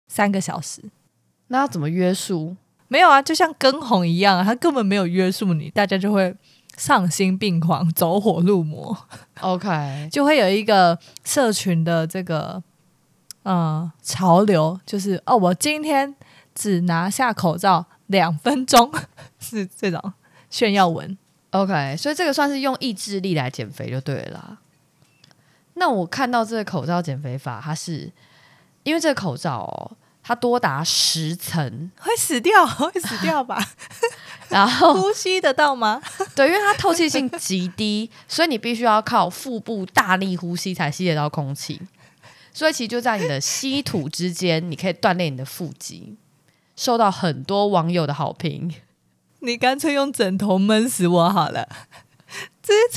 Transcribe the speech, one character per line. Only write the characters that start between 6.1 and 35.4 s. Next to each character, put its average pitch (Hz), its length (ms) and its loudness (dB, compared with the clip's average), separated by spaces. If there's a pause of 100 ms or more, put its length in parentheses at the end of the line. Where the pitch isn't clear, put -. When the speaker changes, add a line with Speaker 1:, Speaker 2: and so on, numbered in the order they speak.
Speaker 1:
会 190 220 2 (420)
丧 202 320 2
心 190 260 0
病 185 240 0
狂、 165 340 2
走 180 260 2
火 190 220 2
入 185 220 4
魔。 156 320 -8 (440)
Speaker 2:
OK。 156 680 -4
Speaker 1:
<laughs> - 40 -10
就 285 100 2
会 294 140 4
有 208 100 6
一 202 160 2
个 185 360 6 (240)
社 254 280 2
群 175 320 0
的 165 220 0
这 185 160 -6
个， 170 400 -6 (800)
呃， 165 500 -2 (120)
潮 180 400 4
流， 175 420 2
就 202 140 -4
是 190 260 -2
，“哦， 247 100 4
我 185 200 4
今 302 260 -2
天 285 340 0 (380)
只 190 280 0
拿 175 280 0
下 240 240 0
口 165 240 0
罩 180 300 2 (180)
两 175 320 2
分 262 260 0
钟。 247 280 4 (260)
<laughs>” - 220 -20
是 208 260 -6
这 190 240 -6
种。 180 240 -6 (380)
炫 214 220 2
耀 190 140 6
文。 170 300 -6 (320)
Speaker 2:
OK， 170 480 0
所 285 140 -4
以 - 20 -2
这 359 100 -2
个 311 80 2
算 285 160 2
是 285 120 -2
用 269 200 -2
意 247 140 -4
志 196 260 -6
力 185 140 -2
来 131 160 -2
减 117 220 -10
肥 113 180 -10
就 127 100 -6
对 135 260 -6
了 - 60 -14
啦。 - 260 -18 (1160)
那 349 160 0
我 196 160 0
看 247 240 -2
到 233 160 2
这 226 100 -6
个 220 80 -2
口 147 220 -4
罩 175 160 0
减 143 180 -6
肥 135 160 -6
法， 127 280 -8
它 151 100 -4
是， - 380 -8 (720)
因 294 100 -2
为 330 80 0
这 311 100 2
个 262 40 0
口 160 200 -6
罩 127 260 -6
哦， 50 300 -12 (300)
它 233 140 -4
多 240 240 0
达 151 240 -2
十 160 520 -2
层。 151 640 -6
Speaker 1:
会 466 160 -2
死 285 240 -2
掉， 359 240 6
<laughs> 277 40 0
会 240 240 -4 (100)
死 220 200 -8
掉 302 220 0
吧？ 240 160 -6 (460)
Speaker 2:
<laughs> - 420 -10
然 202 200 4
后 294 260 6
Speaker 1:
呼 381 180 2
吸 370 300 -2